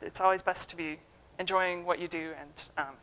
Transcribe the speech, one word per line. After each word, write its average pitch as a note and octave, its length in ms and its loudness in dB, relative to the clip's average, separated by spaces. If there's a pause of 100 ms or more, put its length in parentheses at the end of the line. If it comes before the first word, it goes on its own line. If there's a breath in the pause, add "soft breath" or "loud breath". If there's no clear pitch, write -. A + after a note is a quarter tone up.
it's - 180 -4
always F#3+ 220 6
best - 300 2
to - 40 -12
be D#3 220 -6 (400)
enjoying F#3 480 0
what F3 140 2
you F3 80 -4
do D#3+ 340 -6
and, D3 280 -14 (100)
um, C#3 240 -4